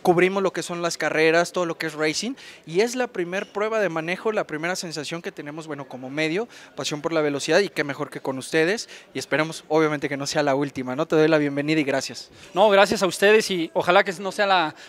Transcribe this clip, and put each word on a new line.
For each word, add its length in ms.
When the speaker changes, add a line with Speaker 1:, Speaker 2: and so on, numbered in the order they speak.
Speaker 1:
cubrimos 400
lo 100
que 100
son 200
las 160
carreras, 540
todo 120
lo 140
que 80
es 80
racing, 400
y 140
es 160
la 100
primer 440
prueba 300
de 80
manejo, 420
la 160
primera 300
sensación 460
que 100
tenemos, 340
bueno, 220
como 220
medio, 380
Pasión 240
por 140
la 80
Velocidad, 380
y 100
qué 120
mejor 280
que 100
con 160
ustedes, 540
y 40
esperemos, 500
obviamente, 420
que 80
no 80
sea 160
la 120
última, 400
¿no? 120
Te 100
doy 120
la 100
bienvenida 420
y 40
gracias. 460
Speaker 2:
No, 160
gracias 340
a 40
ustedes, 440
y 220
ojalá 320
que 160
no 120
sea 140
la 280